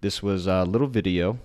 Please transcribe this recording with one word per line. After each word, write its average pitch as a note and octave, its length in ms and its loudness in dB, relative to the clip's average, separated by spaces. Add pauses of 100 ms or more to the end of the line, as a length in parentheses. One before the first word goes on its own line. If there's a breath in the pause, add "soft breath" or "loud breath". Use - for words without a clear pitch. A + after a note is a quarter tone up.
This - 220 -4
was F#2+ 240 -2
a F#2 180 2
little A2+ 240 0
video, G2 560 0